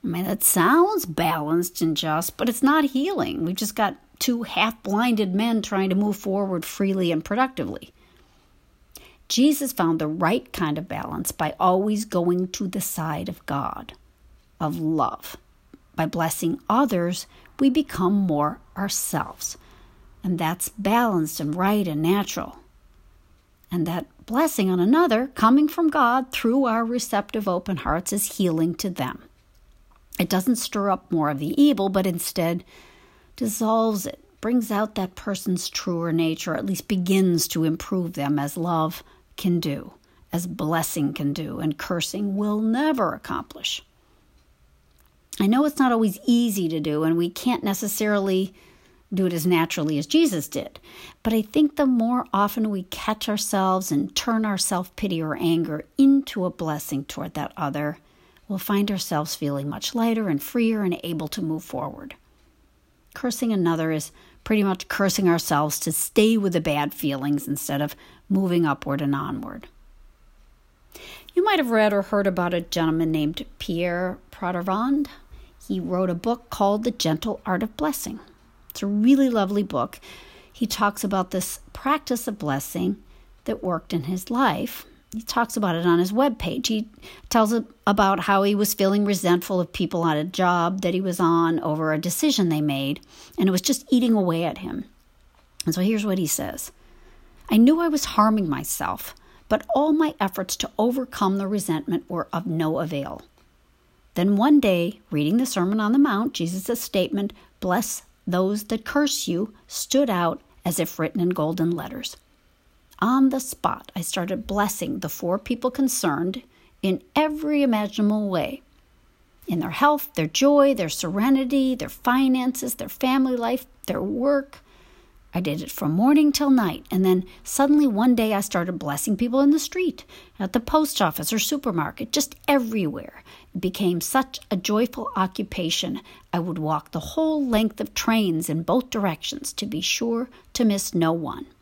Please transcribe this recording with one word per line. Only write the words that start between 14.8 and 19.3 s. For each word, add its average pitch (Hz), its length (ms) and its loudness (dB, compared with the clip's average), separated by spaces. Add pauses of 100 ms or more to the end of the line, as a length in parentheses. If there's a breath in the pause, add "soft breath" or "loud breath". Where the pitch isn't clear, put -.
By 160 100 0
blessing 165 640 -2
others, 202 580 2 (320 soft breath)
we 277 100 4
become 254 440 0
more 156 480 2 (160)
ourselves. - 840 -4 (640 soft breath)